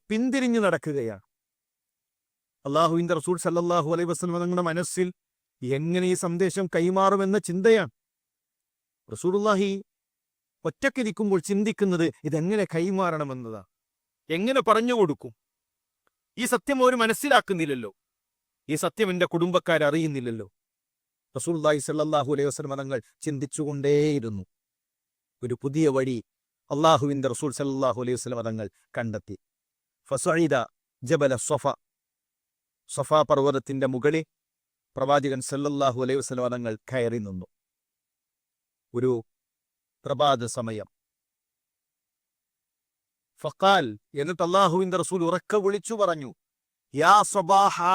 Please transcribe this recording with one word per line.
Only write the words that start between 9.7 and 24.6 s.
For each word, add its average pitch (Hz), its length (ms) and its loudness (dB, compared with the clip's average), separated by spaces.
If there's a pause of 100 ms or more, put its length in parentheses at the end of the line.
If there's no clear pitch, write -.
ഒറ്റക്കിരിക്കുമ്പോൾ 208 760 -2
ചിന്തിക്കുന്നത് 196 720 0 (120)
ഇതെങ്ങനെ 165 400 0
കൈമാറണമെന്നതാ. 156 1000 -4 (680)
എങ്ങനെ 226 300 0
പറഞ്ഞു 226 340 2
കൊടുക്കും? 147 380 0 (1040)
ഈ 226 60 -2
സത്യം 254 380 0
അവര് 254 120 6
മനസ്സിലാക്കുന്നില്ലല്ലോ. 196 1000 0 (760)
ഈ 151 60 -2
സത്യം 185 360 0
എന്റെ 180 160 2
കുടുംബക്കാരറിയുന്നില്ലല്ലോ. 151 1200 0 (840)
റസൂലുള്ളാഹി 151 420 0
സല്ലല്ലാഹു 151 540 -2
അലൈഹി 139 160 0
വസല്ലം 139 300 -6
തങ്ങൾ 135 240 -6 (180)
ചിന്തിച്ചുകൊണ്ടേയിരുന്നു. 143 1200 -2 (1000)